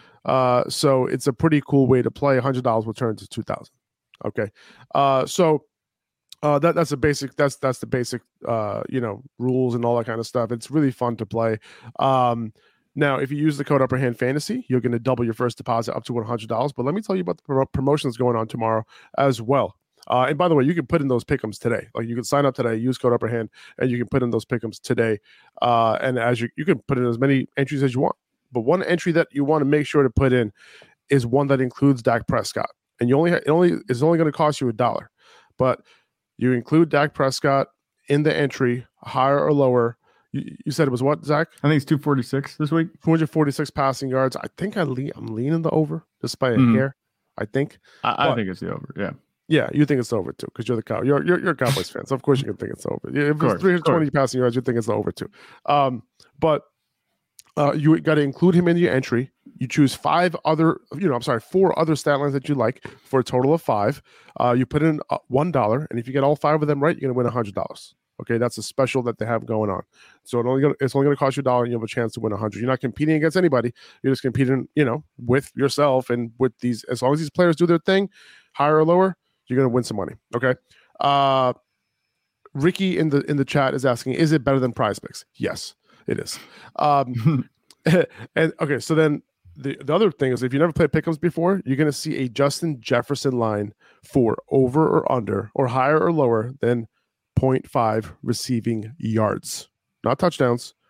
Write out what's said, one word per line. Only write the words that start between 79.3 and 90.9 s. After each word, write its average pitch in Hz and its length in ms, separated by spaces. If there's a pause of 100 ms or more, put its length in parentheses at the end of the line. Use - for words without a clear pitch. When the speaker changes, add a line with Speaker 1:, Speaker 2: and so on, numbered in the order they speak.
Speaker 1:
you're 127 80
gonna 131 120
win 123 140
some 117 140
money. 95 160 (240)
Okay. 127 180 (460)
Uh, 135 540 (1000)
Ricky 180 440
in 160 120
the, 143 120
in 147 140
the 135 80
chat 139 300
is 131 100
asking, 127 300
"Is 160 180
it 147 120
better 135 160
than 127 120
Prize 107 260
Picks?" - 260 (100)
Yes, - 400 (320)
it 57 120
is. - 200 (380)
Um, 135 800
<laughs> - 320
Speaker 2:
<laughs> - 0 (500)
Speaker 1:
and 160 240
okay, 143 200
so - 140
then 156 280 (340)
the, 139 260
the 143 120
other 196 160
thing 131 220
is, 120 100
if 127 100
you 135 60
never 160 140
played 156 180